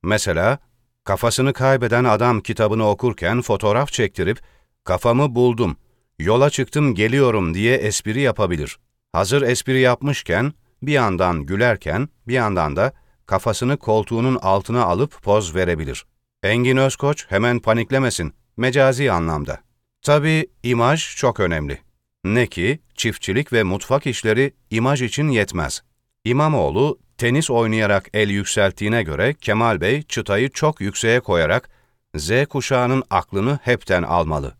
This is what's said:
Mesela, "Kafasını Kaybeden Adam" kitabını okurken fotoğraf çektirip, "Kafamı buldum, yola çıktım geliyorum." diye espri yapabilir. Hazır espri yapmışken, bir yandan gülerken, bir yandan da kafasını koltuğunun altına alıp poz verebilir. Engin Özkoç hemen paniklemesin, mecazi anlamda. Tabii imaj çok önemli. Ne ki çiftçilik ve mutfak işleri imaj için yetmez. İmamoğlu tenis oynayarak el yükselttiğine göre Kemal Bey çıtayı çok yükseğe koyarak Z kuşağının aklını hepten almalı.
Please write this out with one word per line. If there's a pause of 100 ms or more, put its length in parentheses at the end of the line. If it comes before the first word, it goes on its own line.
Mesela, (460)
"Kafasını
Kaybeden
Adam"
kitabını
okurken
fotoğraf
çektirip, (440)
"Kafamı
buldum, (420)
yola
çıktım
geliyorum."
diye
espri
yapabilir. (340)
Hazır
espri
yapmışken, (300)
bir
yandan
gülerken, (200)
bir
yandan
da (340)
kafasını
koltuğunun
altına
alıp
poz
verebilir. (360)
Engin
Özkoç
hemen
paniklemesin, (220)
mecazi
anlamda. (420)
Tabii (160)
imaj
çok
önemli. (460)
Ne
ki (160)
çiftçilik
ve
mutfak
işleri (160)
imaj
için
yetmez. (420)
İmamoğlu (200)
tenis
oynayarak
el
yükselttiğine
göre
Kemal
Bey
çıtayı
çok
yükseğe
koyarak (460)
Z
kuşağının
aklını
hepten
almalı.